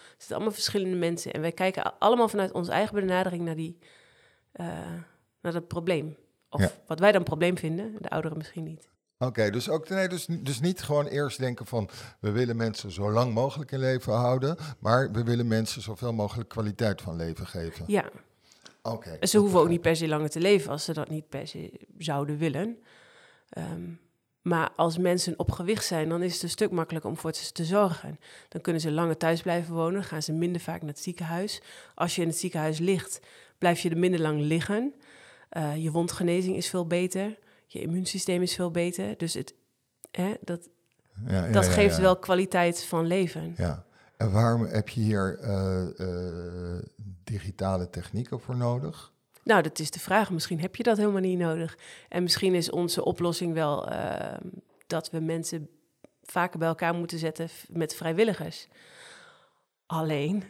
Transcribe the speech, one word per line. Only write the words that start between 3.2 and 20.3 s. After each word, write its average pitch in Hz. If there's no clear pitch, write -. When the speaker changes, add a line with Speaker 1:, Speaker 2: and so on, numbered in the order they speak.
Speaker 1:
naar 165
die, 160
eh, 170
naar 175
dat 170
probleem. 165
Of 143
Speaker 2:
Ja. -
Speaker 1:
wat 160
wij 196
dan 190
probleem 170
vinden, 185
de -
ouderen 160
misschien 160
niet. 160
Speaker 2:
Oké, 113
dus 120
ook, 160
nee, 190
dus, 175
dus 139
niet 175
gewoon 147
eerst 143
denken 123
van: 110
"We 107
willen 117
mensen 110
zo 101
lang 117
mogelijk 135
in 139
leven 131
houden, 127
maar 120
we 113
willen 120
mensen 110
zoveel 110
mogelijk 110
kwaliteit 104
van 82
leven 82
geven." 82
Speaker 1:
Ja. 180
Speaker 2:
Oké, 113
Speaker 1:
Ze 78
Speaker 2:
dat 185
Speaker 1:
hoeven 214
ook 208
Speaker 2:
begrijp 180
Speaker 1:
niet 170
Speaker 2:
ik. 170
Speaker 1:
per 170
se 160
langer 151
te 160